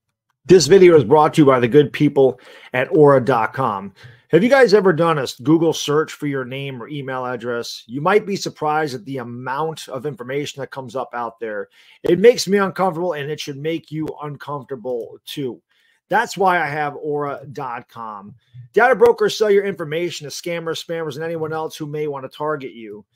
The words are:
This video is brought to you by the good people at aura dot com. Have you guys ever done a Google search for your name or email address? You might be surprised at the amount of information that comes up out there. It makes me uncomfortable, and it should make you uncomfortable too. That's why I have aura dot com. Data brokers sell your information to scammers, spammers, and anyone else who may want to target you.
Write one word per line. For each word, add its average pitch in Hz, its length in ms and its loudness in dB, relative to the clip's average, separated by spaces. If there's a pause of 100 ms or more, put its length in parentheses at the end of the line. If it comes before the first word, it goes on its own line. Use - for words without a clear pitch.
(460)
This 170 220 6
video 180 280 8
is 143 80 8
brought 151 300 4
to 165 80 4
you 143 40 8
by 131 140 6
the 120 80 2
good 139 240 4
people 139 480 2 (340)
at 127 220 -2
aura 143 280 6
dot 113 300 0
com. 101 400 -4 (360)
Have 170 140 4
you 247 60 2
guys 247 240 6
ever 196 200 4
done 160 260 0
a 123 80 -4 (160)
Google 160 300 2
search 151 400 -2
for - 120 -10
your 139 200 -4
name 135 360 -10
or 107 60 -14
email 131 380 -8
address? 120 600 -8
You 120 140 -10
might 190 260 2
be 190 120 -4
surprised 151 580 -4
at 113 80 -14
the 135 140 -10
amount 127 720 -8
of 123 160 -10
information 139 560 -8
that 127 100 -12
comes 127 240 -14
up 127 180 -6
out 120 280 -10
there. 104 260 -8 (360)
It 175 140 2
makes 214 300 4
me 196 100 2
uncomfortable, 180 540 -2
and 147 180 -8
it 151 120 -10
should 143 160 -10
make 160 340 -8
you 156 160 -6 (160)
uncomfortable 127 1000 -10
too. 123 360 -8 (460)
That's 220 300 -2
why 180 220 2
I 156 80 -2
have 147 280 -4
aura 147 560 -6
dot 123 380 -12
com. 107 440 -14 (400)
Data 240 220 4
brokers 220 420 4
sell 214 140 2
your 202 140 4
information 160 600 -6
to 131 40 -12
scammers, 165 520 -8
spammers, 165 320 -8
and 156 100 -8
anyone 160 260 -6
else 160 240 -6
who 156 100 -10
may 151 220 -6
want 139 160 -8
to 127 120 -16
target 147 360 -6
you. 107 340 -16 (100)